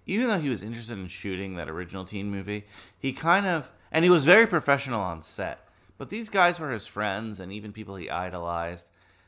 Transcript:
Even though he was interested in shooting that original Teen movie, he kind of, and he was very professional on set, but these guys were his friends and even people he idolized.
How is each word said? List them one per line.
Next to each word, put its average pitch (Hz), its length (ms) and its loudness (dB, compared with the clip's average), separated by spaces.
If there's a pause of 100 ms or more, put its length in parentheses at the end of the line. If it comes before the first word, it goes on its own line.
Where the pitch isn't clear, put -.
Even 220 220 0
though 202 120 2
he 147 100 -2
was 98 140 -4
interested 113 340 -10
in 92 100 -8
shooting 95 480 -6
that 80 140 -8
original 90 340 -8
Teen 101 260 -6
movie, 101 360 -6 (340)
he 135 140 -4
kind 185 320 2
of, 165 260 -2 (200)
and 160 120 2
he 180 60 8
was 156 160 8
very 208 220 10
professional 135 520 0
on 85 240 -4
set, - 440 -8 (300)
but 131 120 -10
these 220 200 -8
guys 175 300 4
were 147 120 -6
his 110 160 -6
friends 104 520 -4
and 92 140 -10
even 104 180 -10
people 101 240 -12
he 87 140 -8
idolized. 85 800 -6 (400)